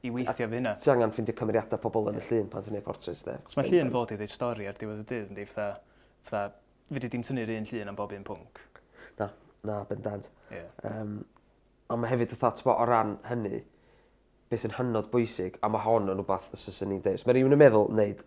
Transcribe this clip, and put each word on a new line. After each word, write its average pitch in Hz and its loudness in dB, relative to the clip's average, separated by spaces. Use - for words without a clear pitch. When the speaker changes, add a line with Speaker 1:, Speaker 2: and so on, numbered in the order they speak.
Speaker 1:
i 123 -6
weithio 120 -2
Speaker 2:
A - -2
Speaker 1:
fy 117 -2
hynna. 117 -2
Speaker 2:
ti - 2
angen 113 4
ffindio 117 -2
cymeriadau 110 0
pobl 107 0
yn 107 -6
y - -12
Speaker 1:
Ie. - -14
Speaker 2:
llun 110 0
pan 104 -8
ti'n 104 -8
neud 101 -8
portraits, - -10
de. - -8
Speaker 1:
Achos - -10
ma' - 0
llun 160 4
fod 120 -2
i 104 -6
ddeud 104 -8
stori 110 -4
ar 98 -10
diwedd 107 -8
y 107 -12
dydd, 104 -8
yndi, 101 -12
fatha, 101 -6
fatha, 101 -2
fedri 123 -6
di'm 120 -4
tynnu'r 117 -4
un 110 -6
llun 104 -6
am 98 -10
bob 101 -6
un 98 -12
pwnc. - -14
Speaker 2:
Na, 101 -2
na, 104 -4
bendant. 104 -6
Speaker 1:
Ie. 92 -12
Speaker 2:
Yym, 107 -6
ond 117 -2
ma' 117 0
hefyd, 117 0
fatha, - 0
t'mo, 127 4
o 117 4
ran 110 4
hynny, 113 -4
be 117 2
sy'n 110 -4
hynod 117 0
bwysig, 110 0
a 107 0
ma' 107 0
hon 110 4
yn 95 -2
wbath, 95 -2
os - -10
oes - -12
ni'n 98 -2
deud, 95 0
os - -4
ma' 123 6
rhywun 135 6
yn 143 8
meddwl 110 10
wneud 104 2